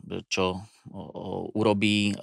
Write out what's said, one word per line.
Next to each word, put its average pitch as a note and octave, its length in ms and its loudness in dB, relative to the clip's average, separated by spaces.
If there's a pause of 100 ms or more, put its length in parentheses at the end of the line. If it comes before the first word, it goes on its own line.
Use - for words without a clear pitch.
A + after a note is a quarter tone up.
že F#2 240 -8
čo, F#2 320 0 (320)
o, - 80 -16
o, F#2+ 260 -12 (300)
urobí, G#2 560 4
e, G2 140 2